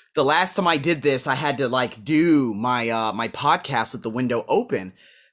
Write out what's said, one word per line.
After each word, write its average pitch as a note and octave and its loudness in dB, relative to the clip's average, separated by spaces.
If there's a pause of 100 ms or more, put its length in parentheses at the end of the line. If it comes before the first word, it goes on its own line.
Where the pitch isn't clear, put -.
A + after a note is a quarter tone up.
(140)
The C#3+ 2
last E3+ 2
time F#3 0
I E3 4
did D3+ 0
this, C3+ 2
I C#3 0
had C#3 -2
to, C3+ 0
like, B2 -2
do D3+ 2
my, A#2 -2
uh, A2+ -2
my A2+ -4
podcast C#3+ 0
with G#2+ -10
the A#2 -4
window A#2 -2
open B2 -2 (400)